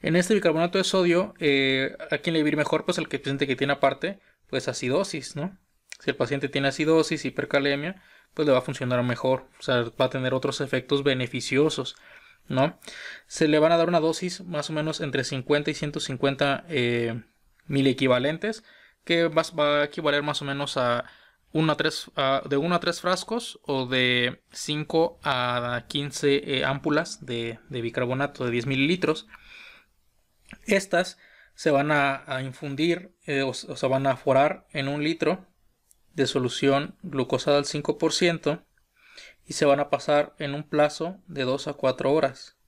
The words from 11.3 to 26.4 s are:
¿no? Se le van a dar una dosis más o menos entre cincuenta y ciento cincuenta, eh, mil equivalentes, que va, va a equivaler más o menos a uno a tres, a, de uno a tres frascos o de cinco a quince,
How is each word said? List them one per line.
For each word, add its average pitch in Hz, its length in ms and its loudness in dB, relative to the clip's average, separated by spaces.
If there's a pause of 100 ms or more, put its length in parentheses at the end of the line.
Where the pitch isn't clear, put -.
¿no? 131 320 0 (480)
Se - 220 0
le 151 100 4
van 160 140 6
a 170 40 4
dar 165 120 4
una 175 100 2
dosis 165 440 -2
más 160 280 -6
o - 20 -6
menos 156 280 -4
entre 139 240 -2
cincuenta 147 480 0
y - 20 -4
ciento 147 240 -6
cincuenta, 135 680 0
eh, 120 560 0 (420)
mil 139 220 2
equivalentes, 135 760 0 (400)
que 170 240 2
va, 160 160 2 (160)
va 147 220 4
a 147 40 4
equivaler 147 380 0
más 147 200 -4
o - 20 -8
menos 139 320 -4
a 120 340 0 (400)
uno 160 220 2
a 151 40 0
tres, - 380 -4
a, 139 340 0
de 143 80 0
uno 170 200 0
a 170 40 2
tres 170 200 -4
frascos 185 640 -4
o 135 220 -2
de 123 680 2
cinco 151 720 -2
a 123 640 -2
quince, 143 680 -2